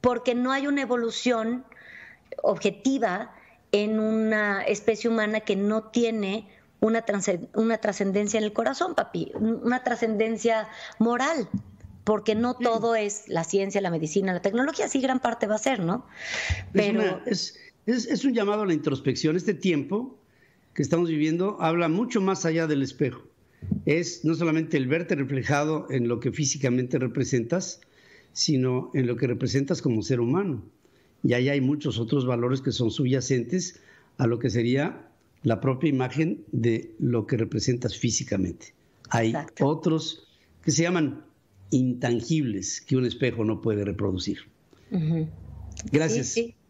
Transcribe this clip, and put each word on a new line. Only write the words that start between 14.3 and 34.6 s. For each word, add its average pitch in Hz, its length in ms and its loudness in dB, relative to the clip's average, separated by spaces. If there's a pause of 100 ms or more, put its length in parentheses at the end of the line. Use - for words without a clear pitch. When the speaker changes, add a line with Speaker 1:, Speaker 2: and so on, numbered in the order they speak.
Speaker 1:
la 175 80 -2
tecnología, 254 460 0
sí, 269 140 0
gran 262 180 0
parte 233 260 0
va 208 100 0
a 214 40 -2
ser, 254 220 0
¿no? 180 240 -2 (440)
Speaker 2:
Es - 240 -2
Speaker 1:
Pero 208 280 2
Speaker 2:
una, 185 240 -2
es, - 320 -4 (280)
es, 233 220 0
es 262 180 0
un 269 80 4
llamado 208 300 0
a - 20 0
la 180 80 2
introspección. 147 640 0
Este 185 180 0
tiempo 185 640 0 (560)
que - 80 -2
estamos 170 280 2
viviendo 160 520 0
habla 170 280 2
mucho 202 320 0
más 190 240 0
allá 165 200 2
del 151 160 2
espejo. 135 400 -2 (640)
Es 165 400 0
no 160 80 4
solamente 160 440 0
el 131 100 2
verte 165 280 0
reflejado 143 760 0
en 120 160 0
lo 120 140 0
que 127 100 -2
físicamente 131 680 0
representas, 127 840 -2 (500)
sino 127 640 0
en 131 120 2
lo 120 120 0
que 131 100 0
representas 123 540 0
como 113 200 0
ser 120 200 0
humano. 139 420 0 (580)
Y - 120 4
ahí 127 160 4
hay 143 100 2
muchos 131 400 0
otros 123 260 0
valores 123 360 0
que 120 100 0
son 113 200 2
subyacentes 131 920 0 (360)
a 131 80 2
lo 117 140 2
que 131 100 0
sería 120 560 0 (380)